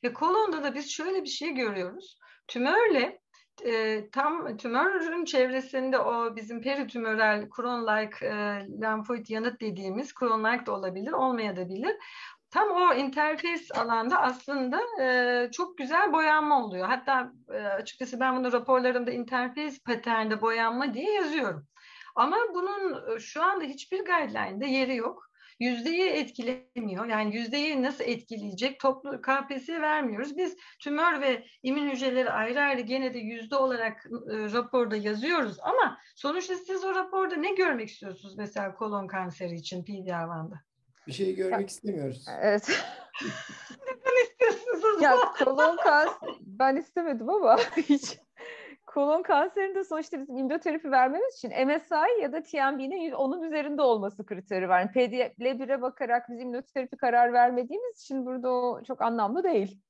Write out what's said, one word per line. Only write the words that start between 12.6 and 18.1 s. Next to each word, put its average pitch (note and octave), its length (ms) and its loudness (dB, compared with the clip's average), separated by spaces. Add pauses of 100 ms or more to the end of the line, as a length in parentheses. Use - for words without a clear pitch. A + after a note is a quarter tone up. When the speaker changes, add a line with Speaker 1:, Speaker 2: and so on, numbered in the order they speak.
Speaker 1:
o F4 240 6
interfeys D4+ 760 -2
alanda A#3 480 0
aslında, C4 600 -2 (200)
e, B3 500 2
çok E4+ 280 -6
güzel D#4+ 340 2
boyanma D4+ 520 4
oluyor. F#3 220 -4
Hatta, B3+ 460 0 (200)
e, - 40 -4
açıkçası A3 640 -6